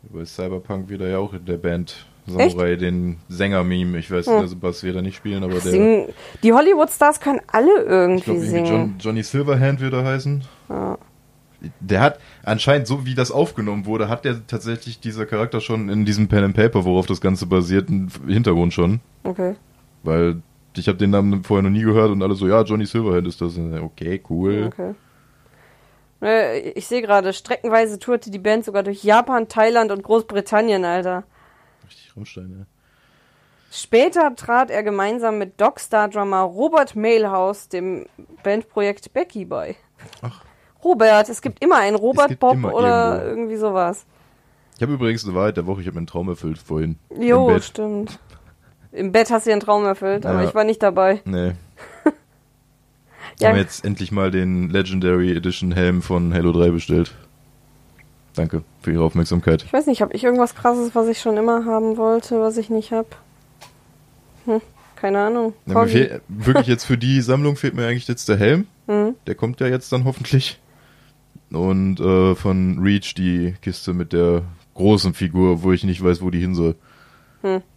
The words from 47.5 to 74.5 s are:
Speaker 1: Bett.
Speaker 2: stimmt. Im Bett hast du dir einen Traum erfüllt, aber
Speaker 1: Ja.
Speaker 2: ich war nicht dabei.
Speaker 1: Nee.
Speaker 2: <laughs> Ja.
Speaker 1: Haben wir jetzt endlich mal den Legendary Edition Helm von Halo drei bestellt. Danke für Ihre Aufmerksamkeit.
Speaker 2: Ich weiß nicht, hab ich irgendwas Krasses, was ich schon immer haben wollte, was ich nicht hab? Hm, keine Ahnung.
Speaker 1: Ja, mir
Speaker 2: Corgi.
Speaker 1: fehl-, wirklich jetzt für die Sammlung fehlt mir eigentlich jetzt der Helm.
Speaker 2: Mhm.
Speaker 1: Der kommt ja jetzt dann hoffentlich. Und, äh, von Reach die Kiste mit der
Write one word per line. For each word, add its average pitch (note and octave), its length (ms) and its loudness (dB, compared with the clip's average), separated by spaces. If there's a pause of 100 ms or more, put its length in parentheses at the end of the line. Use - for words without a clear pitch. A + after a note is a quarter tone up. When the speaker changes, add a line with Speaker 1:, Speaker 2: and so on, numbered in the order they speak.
Speaker 1:
Bett. G#3 100 0
Speaker 2:
stimmt. G#3+ 540 -8 (760)
Im F#3+ 200 -6
Bett A3+ 180 4
hast A3+ 160 0
du - 40 0
dir G#3+ 40 4
einen G#3 80 0
Traum G#3 240 2
erfüllt, G3 400 -2
aber F#3 160 0
Speaker 1:
Ja. F3 60 0
Speaker 2:
ich - 60 -6
war G#3+ 100 2
nicht A3 180 0
dabei. F#3+ 420 2
Speaker 1:
Nee. F2+ 280 -2 (520)
Speaker 2:
<laughs> - 80 4 (1300)
Ja. A3 80 4
Speaker 1:
Haben A3 80 4
wir G2 60 2
jetzt - 220 -8
endlich G2+ 280 -4
mal F#2+ 180 2
den F#2 400 0
Legendary F#2 640 2
Edition F2 360 -2
Helm F2+ 300 2
von F2 300 0
Halo E2+ 200 2
drei E2+ 180 4
bestellt. E2+ 440 0 (1200)
Danke D#2+ 260 -4 (200)
für E2 100 -2
Ihre E2 120 2
Aufmerksamkeit. E2 600 2
Speaker 2:
Ich - 80 -10
weiß D4 140 2
nicht, B3+ 160 0
hab G3+ 120 -4
ich - 100 -6
irgendwas B3 300 2
Krasses, A#3+ 400 -2
was A3+ 140 2
ich A3+ 120 -2
schon A3 160 0
immer A#3 280 0
haben A3 320 -2
wollte, A3+ 440 0
was A3 160 0
ich A3 140 -6
nicht A3 220 -2
hab? A3+ 240 -6 (1300)
Hm, A3+ 160 0 (360)
keine G3 240 -2
Ahnung. A3+ 320 0 (140)
Speaker 1:
Ja, - 20 -12
mir F#2+ 60 -2
Speaker 2:
Corgi. D3+ 180 2
Speaker 1:
fehl-, - 360 2
wirklich A2 380 2
jetzt A#2+ 180 0
für B2 140 0
die C3 240 2
Sammlung C#3 340 2
fehlt - 180 -4
mir A#2+ 120 -2
eigentlich A#2+ 220 -4
jetzt - 200 -6
der G#2 80 4
Helm. C3+ 300 4 (200)
Speaker 2:
Mhm. G#3 300 -2 (100)
Speaker 1:
Der G2+ 80 -4
kommt A#2 260 -4
ja C3 60 0
jetzt B2+ 260 -2
dann B2+ 120 0
hoffentlich. - 560 0 (920)
Und, F#2+ 480 0
äh, F#2 340 4
von F#2 460 0
Reach G2 340 0
die F2+ 480 -2
Kiste F#2+ 300 -8
mit F2 200 -4
der F2 300 2 (320)